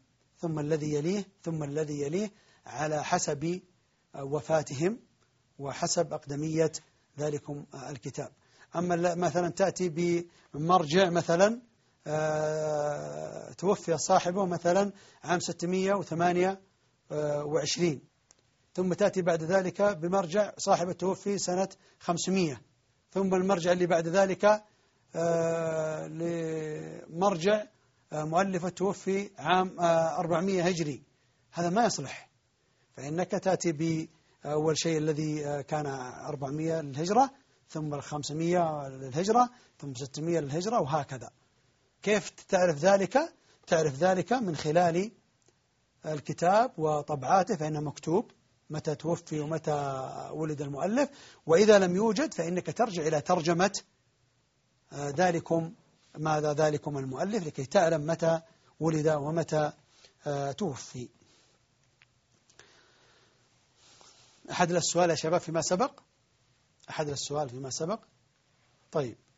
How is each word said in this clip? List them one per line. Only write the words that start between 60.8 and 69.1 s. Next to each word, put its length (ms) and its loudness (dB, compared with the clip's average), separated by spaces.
أحد 220 0
السؤال 380 2
يا 40 4
شباب 260 0
فيما 220 -4
سبق؟ 380 -2
أحد 180 -4
السؤال 400 -6
فيما 220 -12
سبق؟ 300 -6
طيب. 240 -2